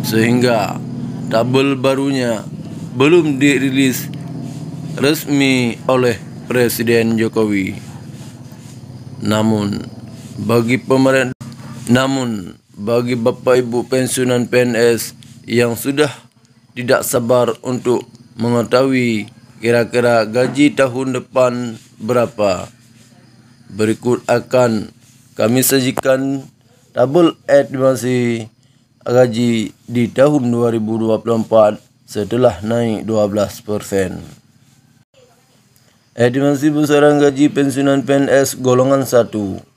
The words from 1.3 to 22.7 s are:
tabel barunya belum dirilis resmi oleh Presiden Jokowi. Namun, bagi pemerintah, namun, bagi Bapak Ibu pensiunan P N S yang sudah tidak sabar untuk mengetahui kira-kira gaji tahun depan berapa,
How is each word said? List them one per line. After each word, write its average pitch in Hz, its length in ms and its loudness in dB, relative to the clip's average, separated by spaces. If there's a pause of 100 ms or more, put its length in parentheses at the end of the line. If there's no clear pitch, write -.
tabel 131 400 2
barunya 131 720 -2 (480)
belum 147 480 4
dirilis 135 640 0 (960)
resmi 135 880 0
oleh 127 320 2 (240)
Presiden 117 720 0
Jokowi. 104 560 0 (1500)
Namun, 107 560 0 (560)
bagi 117 400 0
pemerintah, 131 560 2 (560)
namun, 123 640 -2 (240)
bagi 120 400 -2
Bapak 123 480 2
Ibu 120 240 -4
pensiunan 127 560 0
P 120 160 2
N 123 160 0
S 117 400 0 (320)
yang 117 240 0
sudah 139 400 -2 (640)
tidak 123 240 2
sabar 120 640 0
untuk 120 400 -2 (320)
mengetahui 120 880 0 (320)
kira-kira 117 720 2
gaji 127 480 2
tahun 131 400 0
depan 123 640 0 (160)
berapa, 104 720 -2 (1000)